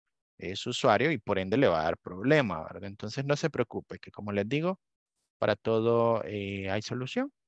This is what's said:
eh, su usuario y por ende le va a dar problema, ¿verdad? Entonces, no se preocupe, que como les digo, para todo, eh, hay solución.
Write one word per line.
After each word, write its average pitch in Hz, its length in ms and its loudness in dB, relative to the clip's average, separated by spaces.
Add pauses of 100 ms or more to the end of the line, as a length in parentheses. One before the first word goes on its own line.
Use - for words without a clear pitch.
(380)
eh, 92 180 -8
su - 140 -8
usuario 123 420 4
y 139 60 -2
por 101 220 -2
ende 95 180 0
le 135 100 6
va 82 140 4
a - 40 0
dar 82 120 0
problema, 98 680 0
¿verdad? 90 220 -12
Entonces, 107 400 -8
no 143 100 0
se 151 140 -2
preocupe, 107 500 -4
que - 120 -20
como 104 200 -10
les 101 160 0
digo, 160 320 -2 (600)
para 107 160 2
todo, 113 680 2
eh, 98 440 -6
hay 107 140 -2
solución. 131 500 -4 (140)